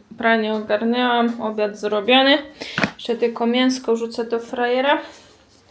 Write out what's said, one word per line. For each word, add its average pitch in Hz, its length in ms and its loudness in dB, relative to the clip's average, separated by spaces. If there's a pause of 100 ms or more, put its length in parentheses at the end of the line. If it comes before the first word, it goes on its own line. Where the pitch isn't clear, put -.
(180)
pranie 220 360 2
ogarnęłam. 233 880 0
Obiad 214 380 -2
zrobiony. 247 600 4 (560)
Jeszcze - 220 -4
tylko 233 300 -2
mięsko 254 480 0
wrzucę 226 300 -6
do 233 160 -4
frajera. 254 600 0 (720)